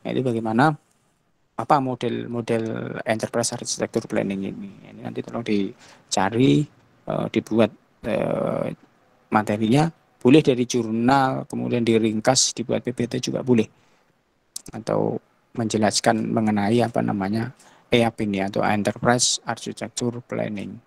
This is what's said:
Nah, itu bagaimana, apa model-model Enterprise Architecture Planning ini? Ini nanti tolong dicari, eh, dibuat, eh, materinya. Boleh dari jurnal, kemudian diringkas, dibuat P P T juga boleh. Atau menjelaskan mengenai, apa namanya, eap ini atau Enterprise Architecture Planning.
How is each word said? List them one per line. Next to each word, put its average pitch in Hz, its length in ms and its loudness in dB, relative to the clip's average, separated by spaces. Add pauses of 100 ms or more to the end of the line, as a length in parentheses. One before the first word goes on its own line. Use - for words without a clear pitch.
Nah, 117 80 -8
itu 127 160 -2
bagaimana, 113 480 2 (800)
apa 143 240 2
model-model 117 1300 -2
Enterprise 110 480 0
Architecture - 560 -4
Planning 101 400 -2
ini? 101 200 -12 (200)
Ini 107 160 -18
nanti 117 160 -8
tolong 120 240 -8
dicari, 113 1200 0 (400)
eh, - 240 -4
dibuat, 110 400 2 (400)
eh, - 640 -2 (560)
materinya. 110 560 2 (320)
Boleh 139 240 6
dari 127 240 2
jurnal, 131 800 0
kemudian 120 400 -2
diringkas, 113 720 2
dibuat 113 240 -2
P 123 160 -6
P 123 80 0
T 127 160 -6
juga 131 240 -4
boleh. 117 240 4 (1040)
Atau 107 480 -2 (320)
menjelaskan 110 800 0
mengenai, 110 480 2
apa 117 240 0
namanya, 113 480 -4 (400)
eap 113 320 2
ini 98 160 -2
atau 104 240 -2
Enterprise 104 800 0
Architecture 117 800 -6
Planning. 107 480 -6 (120)